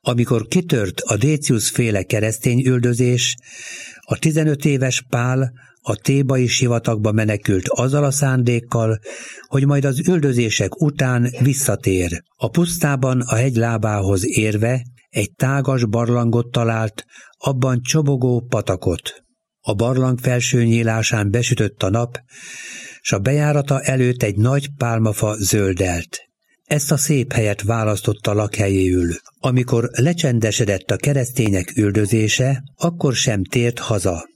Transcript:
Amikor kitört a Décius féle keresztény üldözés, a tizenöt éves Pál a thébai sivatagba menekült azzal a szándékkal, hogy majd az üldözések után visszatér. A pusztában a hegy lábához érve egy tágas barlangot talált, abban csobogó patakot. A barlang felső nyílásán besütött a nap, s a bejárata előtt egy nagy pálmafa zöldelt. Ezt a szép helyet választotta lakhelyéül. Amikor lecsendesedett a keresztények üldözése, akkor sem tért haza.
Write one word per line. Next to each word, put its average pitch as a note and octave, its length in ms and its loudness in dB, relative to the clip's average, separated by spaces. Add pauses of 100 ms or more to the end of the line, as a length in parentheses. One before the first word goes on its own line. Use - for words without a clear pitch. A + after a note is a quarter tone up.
Amikor A#2+ 420 0
kitört C3+ 520 0
a - 180 -2
Décius C3+ 520 0
féle G#2+ 340 0
keresztény A#2 640 0
üldözés, B2 680 0 (640)
a - 200 -6
tizenöt D#3 460 0
éves C3 440 0
Pál B2+ 440 0 (280)
a - 140 -4
thébai C3+ 520 2
sivatagba A#2 640 0
menekült G#2 560 0
azzal C3+ 360 0
a C3+ 80 2
szándékkal, A#2+ 880 0 (420)
hogy C3+ 240 0
majd C#3+ 200 2
az C#3+ 220 0
üldözések A#2+ 760 0
után B2+ 600 2
visszatér. F#2+ 800 0 (140)
A - 140 -4
pusztában C#3+ 720 0
a A#2+ 140 -2
hegy B2 200 2
lábához G#2 720 0
érve A2 600 0 (240)
egy - 260 -2
tágas C3 500 0
barlangot A#2 680 0
talált, A2+ 540 -2 (320)
abban B2+ 440 0
csobogó B2+ 680 0
patakot. F#2+ 640 -2 (460)
A - 140 -4
barlang B2+ 460 0
felső B2 440 0
nyílásán A2+ 680 0
besütött A2 520 -2
a F#2+ 60 0
nap, A#2 300 -2 (840)
s - 100 -4
a G2 80 0
bejárata C#3+ 640 2
előtt B2 420 0
egy G#2 120 0
nagy C3 420 2
pálmafa A2 580 0
zöldelt. F#2+ 880 -2 (400)
Ezt D3 280 -2
a D3 60 2
szép B2+ 360 0
helyet G#2+ 280 0
választotta G#2+ 720 -2
lakhelyéül. F#2+ 800 0 (260)
Amikor B2 520 0
lecsendesedett A#2 1000 0
a G2+ 40 2
keresztények A#2+ 800 0
üldözése, G#2+ 840 2 (120)
akkor E3+ 380 0
sem G#2 300 0
tért A#2+ 360 -2
haza. F#2 460 -2 (100)